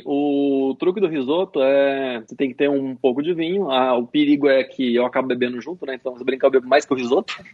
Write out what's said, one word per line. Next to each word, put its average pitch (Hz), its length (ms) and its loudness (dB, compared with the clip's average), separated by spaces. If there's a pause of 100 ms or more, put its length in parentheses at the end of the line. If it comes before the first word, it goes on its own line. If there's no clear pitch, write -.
o 139 720 0
truque 185 220 0
do 185 60 0
risoto 156 520 -2
é, 135 600 2
você - 140 -18
tem 139 140 -2
que 123 60 -12
ter 143 140 0
um 135 260 -2
pouco 131 280 0
de 175 100 -2
vinho. 165 380 -2
Ah, 127 260 2
o 120 80 -2
perigo 143 420 2
é 135 160 4
que 127 300 -4
eu 123 140 2
acabo 131 200 -2
bebendo 123 320 -2
junto, 147 280 -12
né? 131 80 -8
Então, 123 200 -8
se 120 80 -14
brincar, 131 240 0
eu 135 40 6
bebo 127 160 2
mais 139 180 2
que - 80 -2
o - 20 0
risoto. 131 380 -2 (200)